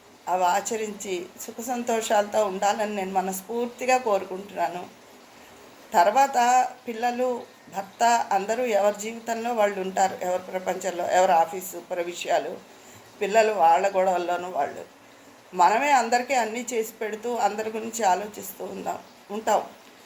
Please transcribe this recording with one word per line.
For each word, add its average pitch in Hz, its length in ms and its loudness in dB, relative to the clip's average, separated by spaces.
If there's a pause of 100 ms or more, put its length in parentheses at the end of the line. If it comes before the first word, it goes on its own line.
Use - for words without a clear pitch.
(280)
అవి 180 160 2
ఆచరించి 202 800 -2 (140)
సుఖ - 140 -12 (120)
సంతోషాలతో 220 800 0
ఉండాలని 208 500 0
నేను 190 160 -4
మనస్ఫూర్తిగా 233 840 -2
కోరుకుంటున్నాను. 190 920 -4 (1080)
తర్వాత 247 760 4 (200)
పిల్లలు, 240 540 -2 (340)
భర్త 233 560 2
అందరూ 214 320 0
ఎవరి 202 360 2
జీవితంలో 226 540 -6
వాళ్ళు 208 260 2
ఉంటారు, 190 420 0
ఎవరి 180 200 -2
ప్రపంచంలో, 185 680 -4
ఎవరి 185 220 6
ఆఫీసు, 170 580 0
పర 180 120 -4
విషయాలు, 170 540 -2 (640)
పిల్లలు 214 320 4
వాళ్ళ 190 440 4
గొడవల్లోనూ 180 540 0
వాళ్ళు. 139 340 -4 (680)
మనమే 208 360 4
అందరికీ 247 440 2
అన్నీ 233 380 -2
చేసి 220 200 -4
పెడుతూ 220 440 -6
అందరి 214 340 -2
గురించి 220 340 -6
ఆలోచిస్తూ 196 600 -2
ఉందాం, 185 340 -8 (320)
ఉంటాం. 214 320 0 (420)